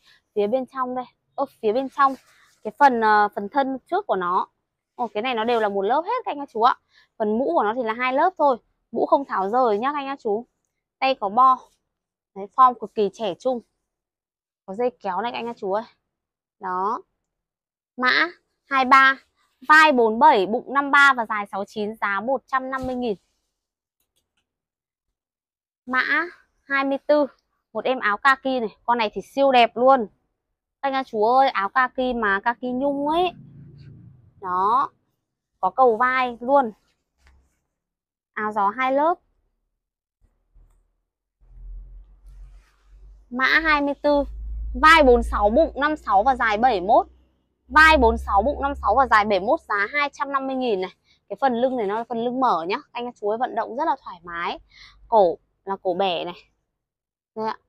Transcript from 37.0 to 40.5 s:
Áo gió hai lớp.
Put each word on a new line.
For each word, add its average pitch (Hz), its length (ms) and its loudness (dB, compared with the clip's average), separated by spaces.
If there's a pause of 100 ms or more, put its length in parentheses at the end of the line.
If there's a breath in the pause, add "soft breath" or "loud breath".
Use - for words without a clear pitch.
Áo 214 180 -8
gió 202 180 0
hai 262 240 -2
lớp. 311 260 0 (4000)